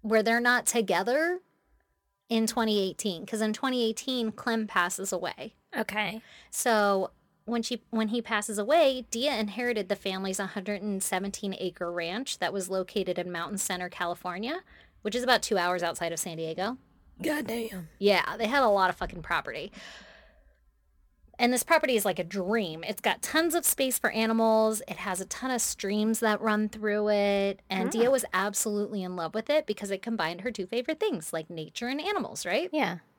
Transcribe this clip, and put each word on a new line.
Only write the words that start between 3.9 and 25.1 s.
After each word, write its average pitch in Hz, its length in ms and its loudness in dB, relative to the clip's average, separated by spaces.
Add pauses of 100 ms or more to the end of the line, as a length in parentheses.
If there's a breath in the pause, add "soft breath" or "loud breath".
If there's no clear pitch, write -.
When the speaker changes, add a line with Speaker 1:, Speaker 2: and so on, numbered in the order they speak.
Speaker 1:
Clem 226 340 -2
passes 190 460 -2
away. 180 420 -6 (220)
Speaker 2:
Okay. 214 440 -4 (300 loud breath)
Speaker 1:
So 202 600 2 (340)
when 233 180 -2
she, 233 260 -6
when 220 200 0
he 233 120 0
passes 214 360 -2
away, 262 540 4
Dia 262 280 0
inherited 214 480 -2
the 196 80 0
family's 190 420 -4
hundred 196 440 -4
and 196 200 -2
seventeen 196 560 -4
acre 175 320 -4
ranch 175 500 -4
that 170 120 0
was 185 180 -4
located 185 480 -2
in 180 140 -4
Mountain 170 280 -4
Center, 180 280 -4
California, 180 720 -4 (440 soft breath)
which 214 120 -2
is 247 80 -2
about 247 180 6
two - 160 0
hours 180 240 2
outside 170 300 -2
of 165 80 -6
San 170 160 -6
Diego. 170 420 -4 (460)
Speaker 2:
God 302 240 -2
damn. 220 400 -6 (100)
Speaker 1:
Yeah, 196 380 4
they 220 120 -2
had 277 140 2
a 247 60 6
lot 196 220 4
of 180 80 -4
fucking 175 240 -8
property. 151 500 -4 (1700 loud breath)
And 247 140 4
this 247 100 0
property 302 320 4
is 202 80 4
like 185 140 2
a 180 60 -2
dream. 180 600 -2
It's - 180 -6
got - 200 0
tons 320 320 2
of 339 100 2
space 262 360 0
for 233 100 2
animals. 220 800 4
It 196 100 -8
has 190 240 -4